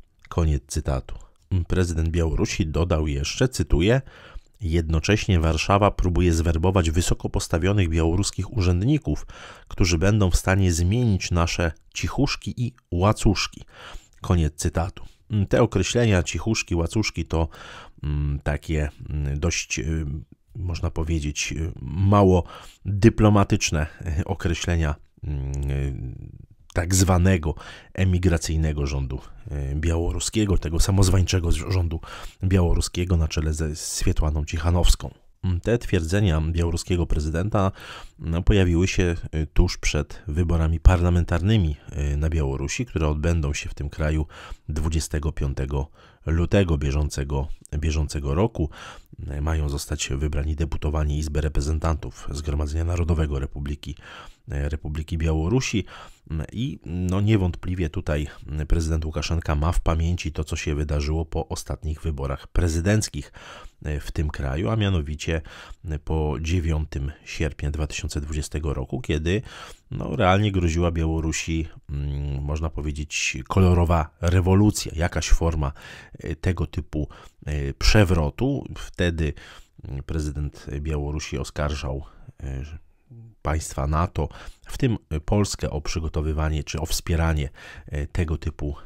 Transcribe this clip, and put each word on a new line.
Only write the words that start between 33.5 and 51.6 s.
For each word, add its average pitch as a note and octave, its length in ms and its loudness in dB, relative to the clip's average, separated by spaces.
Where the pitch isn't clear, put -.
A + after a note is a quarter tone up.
ze D#2 220 -4
Swietłaną D2+ 720 0
Cichanowską. E2 680 2
Te A#2 140 4
twierdzenia F2 640 4
białoruskiego E2+ 640 0
prezydenta, F#2 640 2
no, E2 220 -2
pojawiły F#2 460 6
się, F2 280 2
y, D2+ 180 0
tuż - 240 4
przed - 500 -2
wyborami D#2+ 520 2
parlamentarnymi, F2 960 4
y, C#2+ 40 -2
na D#2 120 2
Białorusi, C#2 560 -2
które D#2 220 0
odbędą D2+ 460 0
się - 160 -8
w - 40 -8
tym C#2+ 160 -6
kraju D#2 380 -2
dwudziestego D2+ 640 -2
piątego C2+ 560 -2
lutego E2 520 2
bieżącego, C#2+ 680 -2
bieżącego D2 580 -2
roku. E2+ 340 0
Y, D2 40 -4
mają D#2 280 0
zostać - 400 -6
wybrani D2 460 -2
deputowani D2+ 640 -2
Izby D2+ 240 -2
Reprezentantów D2+ 920 -2